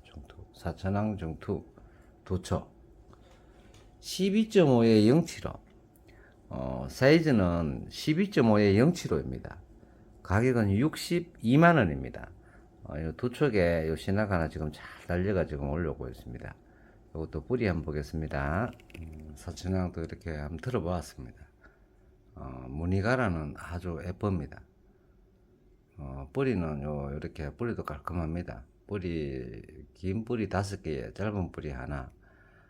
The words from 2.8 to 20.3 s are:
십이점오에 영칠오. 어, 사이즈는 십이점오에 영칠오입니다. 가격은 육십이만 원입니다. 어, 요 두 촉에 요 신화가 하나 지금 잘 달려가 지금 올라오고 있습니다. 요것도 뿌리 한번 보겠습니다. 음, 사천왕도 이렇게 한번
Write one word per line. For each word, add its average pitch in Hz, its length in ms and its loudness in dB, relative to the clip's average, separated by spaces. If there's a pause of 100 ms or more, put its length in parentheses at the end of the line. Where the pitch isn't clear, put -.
십이점오에 151 1080 6
영칠오. 160 440 4 (1000)
어, 65 400 -6
사이즈는 95 1000 4
십이점오에 117 880 4
영칠오입니다. 85 800 0 (680)
가격은 113 480 4
육십이만 156 1080 4
원입니다. 71 520 0 (540)
어, - 180 -10
요 80 160 -4
두 123 140 -4
촉에 87 580 2
요 80 60 0
신화가 101 400 0
하나 82 120 0
지금 76 240 -6
잘 - 140 -14 (220)
달려가 90 380 0
지금 71 240 -4
올라오고 73 380 -4
있습니다. - 480 -14 (600)
요것도 78 300 -6
뿌리 117 200 0
한번 82 180 2
보겠습니다. 76 880 -4 (280)
음, 78 360 -14
사천왕도 87 680 -4
이렇게 - 260 -10
한번 76 280 -8